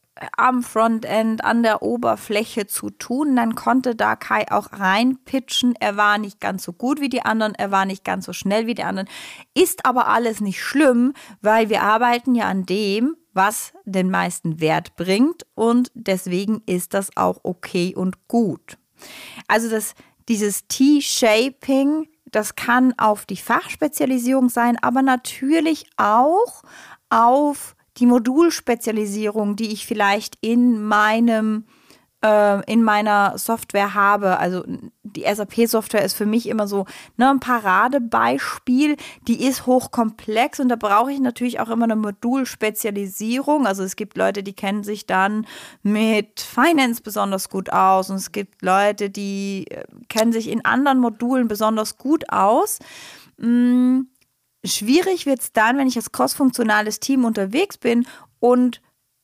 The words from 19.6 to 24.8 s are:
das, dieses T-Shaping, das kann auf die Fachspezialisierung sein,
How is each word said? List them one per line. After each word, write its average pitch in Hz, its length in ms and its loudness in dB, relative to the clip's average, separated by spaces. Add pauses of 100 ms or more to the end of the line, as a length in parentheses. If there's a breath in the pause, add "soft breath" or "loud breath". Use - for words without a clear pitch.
das, 214 260 -4 (340 soft breath)
dieses 208 380 -2
T-Shaping, 277 1400 2 (240)
das - 240 -4
kann 254 420 2
auf 208 280 0
die 196 100 -8
Fachspezialisierung 262 1120 0
sein, 240 340 0